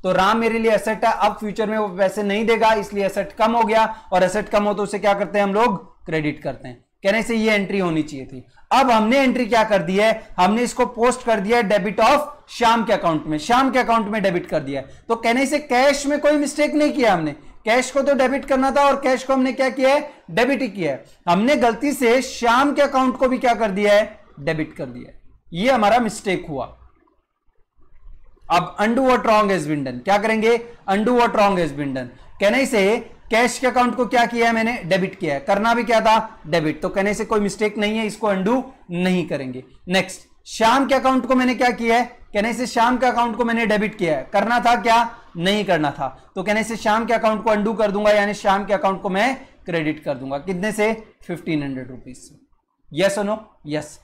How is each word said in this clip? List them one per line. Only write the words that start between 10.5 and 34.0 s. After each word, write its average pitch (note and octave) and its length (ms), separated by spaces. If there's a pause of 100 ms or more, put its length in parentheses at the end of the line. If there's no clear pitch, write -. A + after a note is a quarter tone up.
इसको A#3+ 240
post B3 380
कर A3+ 140
दिया G#3+ 180
है G#3+ 120
debit G#3 360
of C#4+ 220 (220)
श्याम A#3 360
के A3+ 80
account E3 320
में, D3+ 140
श्याम B3+ 320
के C4 80
account A3+ 280
में G#3 160
debit F3+ 220
कर D#3+ 160
दिया C3+ 200
है। - 280
तो A3+ 80
कहने B3 280
से C#4+ 140
कैश C#4 480
में D4 120
कोई D4 180
mistake D4 380
नहीं D4 180
किया A3+ 200
हमने, D#3 220 (300)
कैश A3+ 260
को C#4 100
तो C#4+ 140
डेबिट C4 300
करना C4+ 260
था C#4+ 100
और C#4 140
कैश C4 280
को C4+ 100
हमने C4 200
क्या C4 160
किया C4 240
है, D4 160 (220)
डेबिट B3 300
ही B3+ 80
किया F3+ 220
है। B2+ 120 (240)
हमने G#3+ 300
गलती A#3+ 360
से B3 280
श्याम B3+ 520
के C#4+ 80
अकाउंट C4 360
को C4+ 120
भी B3+ 80
क्या A#3+ 160
कर G#3+ 180
दिया G3+ 220
है, G#3+ 260 (200)
डेबिट D#3 360
कर D3+ 100
दिया B2 240
है। - 80 (360)
ये G#3 180
हमारा A3+ 280
mistake G#3 500
हुआ। C3 160 (1800)
अब E3+ 320
undo A#3+ 260
what A#3+ 200
wrong G#3+ 240
has D#3+ 160
been D3 180
done, B2 180
क्या G3 140
करेंगे, A3 420 (300)
undo A3 300
what A#3 160
wrong G3+ 240
has D3+ 140
been C#3 220
done। B2 140 (300)
कहने A#3 260
से G#3 320 (340)
cash A#3 280
के B3+ 80
अकाउंट B3 280
को B3 100